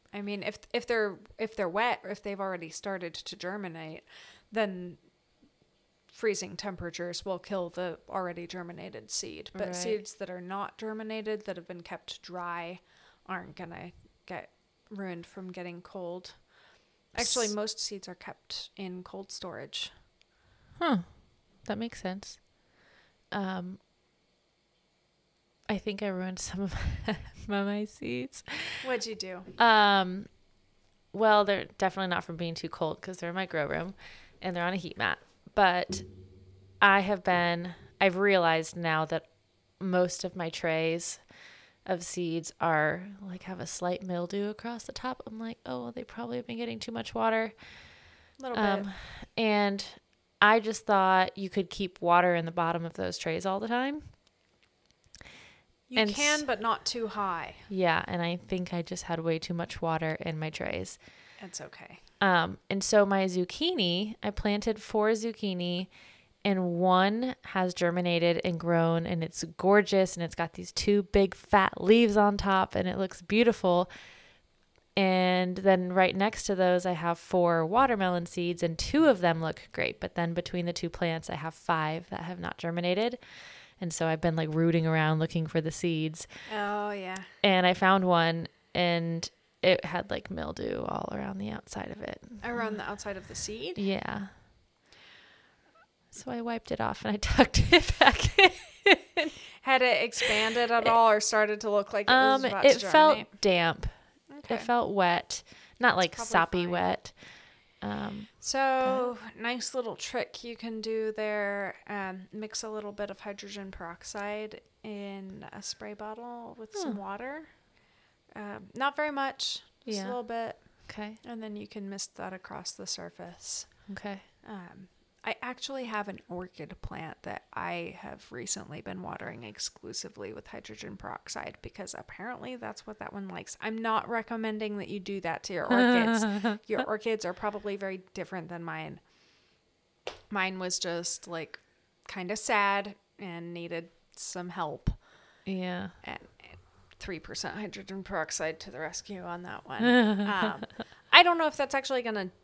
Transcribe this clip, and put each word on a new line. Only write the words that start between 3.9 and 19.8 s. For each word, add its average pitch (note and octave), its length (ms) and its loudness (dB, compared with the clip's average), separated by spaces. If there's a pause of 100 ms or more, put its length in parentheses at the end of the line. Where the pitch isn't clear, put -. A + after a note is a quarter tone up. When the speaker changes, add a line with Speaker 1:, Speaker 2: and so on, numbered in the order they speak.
Speaker 1:
then F#3 460 -4 (1120)
freezing G3 460 -4
temperatures F3 680 -8
will F#3 140 -6
kill F3+ 300 -6
the F3+ 280 -8 (120)
already F3 360 -6
germinated E3+ 640 -14
seed. - 440 -8
But F#3+ 140 -6
Speaker 2:
Right. F3+ 80 -8
Speaker 1:
seeds G#3 400 -4
that F#3+ 140 -12
are F3+ 120 -12
not F#3+ 360 -10
germinated, A3 680 -8
that F#3+ 100 -8
have F3 120 -16
been F3 140 -14
kept - 400 -14
dry, F3 600 -10 (440)
aren't F3+ 300 -10
gonna E3+ 380 -14 (320)
get - 260 -12 (380)
ruined F#3 360 -10
from F#3 280 -14
getting F3 280 -12
cold. F3+ 520 -12 (800)
Actually, - 300 2
Speaker 2:
S- G#3 100 -2
Speaker 1:
most G#3+ 240 -6
seeds - 300 -6
are F3+ 60 -14
kept - 600 -14
in F#3 280 -10
cold G3 280 -14
storage. - 600 -10 (880)